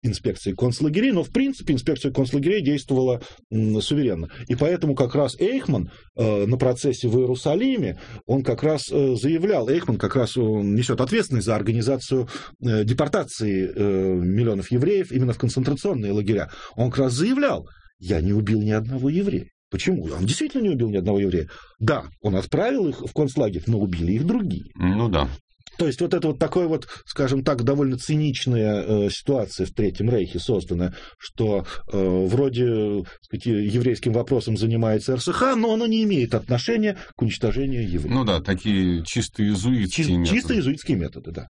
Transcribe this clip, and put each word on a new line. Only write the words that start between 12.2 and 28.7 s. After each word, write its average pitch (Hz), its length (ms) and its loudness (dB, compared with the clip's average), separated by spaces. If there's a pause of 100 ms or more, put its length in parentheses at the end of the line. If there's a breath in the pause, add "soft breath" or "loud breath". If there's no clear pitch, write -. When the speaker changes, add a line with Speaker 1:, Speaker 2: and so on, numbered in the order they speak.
Speaker 1:
э, 107 200 2
депортации, 113 920 0
э, 95 400 2
миллионов 98 560 0
евреев 175 420 2
именно 127 220 2
в - 40 -10
концентрационные 127 720 0
лагеря. 101 360 0 (280 loud breath)
Он 120 140 0
как 123 100 -2
раз 131 140 2
заявлял: 254 520 0 (320 soft breath)
«Я 87 240 0
не 98 100 2
убил 107 300 2
ни 107 80 0
одного 123 400 0
еврея». 190 380 -2 (220)
Почему? 139 340 -2
Он 80 200 -4
действительно 254 380 -2
не 202 80 2
убил 120 180 0
ни 104 80 0
одного 98 220 2
еврея. 87 300 0 (300 loud breath)
Да, 110 260 0 (180)
он 101 140 0
отправил 190 520 0
их 127 140 -6
в 117 100 -8
концлагерь, 127 540 0
но 113 140 2
убили 87 320 0
их 120 120 2
другие. 180 400 -2 (120)
Speaker 2:
Ну 98 320 2
да. 76 200 2 (480)
Speaker 1:
То 170 120 2
есть 127 120 -4
вот 175 140 0
это 160 140 0
вот 147 100 -2
такое 170 300 2
вот, 156 180 -2 (180 loud breath)
скажем 135 380 0
так, 131 220 0
довольно 135 340 2
циничная, 123 880 0